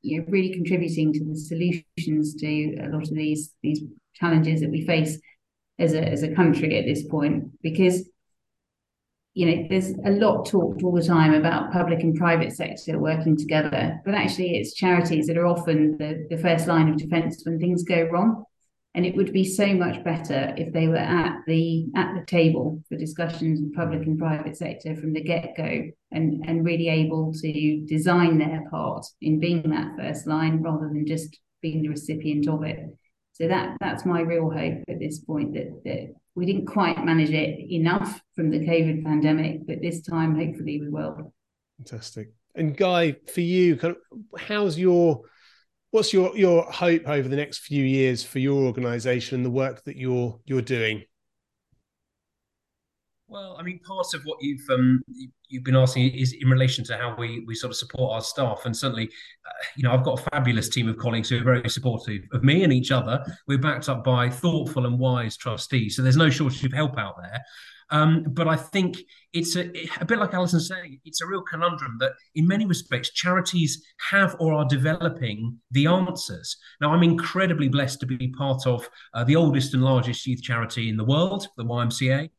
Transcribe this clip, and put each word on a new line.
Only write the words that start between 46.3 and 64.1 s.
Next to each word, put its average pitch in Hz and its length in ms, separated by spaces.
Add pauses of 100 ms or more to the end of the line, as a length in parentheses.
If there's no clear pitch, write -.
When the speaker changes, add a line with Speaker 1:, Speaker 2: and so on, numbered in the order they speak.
Speaker 2:
your 175 260
hope 165 440
over 139 200
the 139 100
next 147 220
few 143 240
years 131 380
for - 180
your 139 260
organisation 120 680
and 123 100
the 127 40
work 131 360
that 139 120
you're, 123 480
you're 131 160
doing? 113 420 (2250)
Speaker 3:
Well, 196 320
I 170 40
mean, 180 160
part 185 340
of 147 100
what 156 160
you've, 139 300
um, 127 380
you, 131 220 (180)
you've 127 160
been 131 120
asking 131 380
is 131 260
in 131 80
relation 131 380
to 117 100
how 117 220
we, 117 300
we 113 80
sort 117 160
of - 60
support 120 360
our 110 80
staff. 120 440
And 113 120
certainly, 113 300
uh, - 440 (240)
you 127 80
know, 120 100
I've 131 100
got 135 160
a - 100
fabulous 123 400
team 117 180
of 110 100
colleagues 113 320
who 120 100
are 113 40
very 120 240
supportive 110 540 (120)
of 127 100
me 156 200
and 156 80
each 127 200
other. 120 340 (220)
We're 139 100
backed 139 320
up 117 140
by 123 260